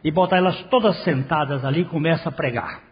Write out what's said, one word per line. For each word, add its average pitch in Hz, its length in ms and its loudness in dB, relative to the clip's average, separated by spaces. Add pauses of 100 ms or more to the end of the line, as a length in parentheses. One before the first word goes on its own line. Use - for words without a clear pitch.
E 170 60 2
bota 180 260 2
elas 180 280 2
todas 214 380 2
sentadas 139 600 0
ali 139 160 0
e 175 60 0
começa 165 420 -2
a - 40 -6
pregar. 117 600 -6